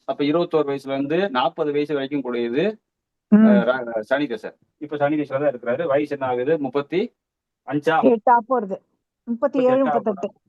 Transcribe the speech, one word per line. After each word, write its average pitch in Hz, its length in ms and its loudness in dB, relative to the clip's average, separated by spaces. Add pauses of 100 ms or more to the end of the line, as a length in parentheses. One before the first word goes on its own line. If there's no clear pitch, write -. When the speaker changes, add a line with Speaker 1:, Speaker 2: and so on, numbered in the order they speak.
Speaker 1:
அப்ப 139 200 -4
இருபத்தோரு 156 420 2
வயசுல 135 280 -4
இருந்து 156 360 0
நாற்பது 156 420 -2
வயசு 147 200 -2
வரைக்கும் 139 300 -4
கூடியது, 123 580 -2 (480)
Speaker 2:
ம். 214 180 8
Speaker 1:
ஆ, 214 40 8
ரா-, 123 500 2
சனி 135 260 -2
திசை. 107 300 -8 (220)
இப்ப 147 180 -10
சனி 143 200 0
திசையில 143 120 -2
தான் 135 140 -2
இருக்கிறாரு. 143 440 -2
வயசு 143 320 0
என்ன 135 80 -4
ஆகுது? 127 320 0
முப்பத்தி 143 560 -4 (480)
அஞ்சா? 151 400 -2
Speaker 2:
எட்டா 240 340 4 (120)
போறது. 220 320 -4 (440)
முப்பத்தி 254 400 -2
ஏழு, 262 220 4
Speaker 1:
முப்பத்தெட்டா 240 80 0
Speaker 2:
முப்பத்தெட்டு. 202 540 -4